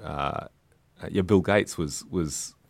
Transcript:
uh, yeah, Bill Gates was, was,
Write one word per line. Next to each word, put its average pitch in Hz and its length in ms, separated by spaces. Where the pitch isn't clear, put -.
uh, 71 440
yeah, 95 120
Bill 95 180
Gates 98 360
was, 76 300
was, - 480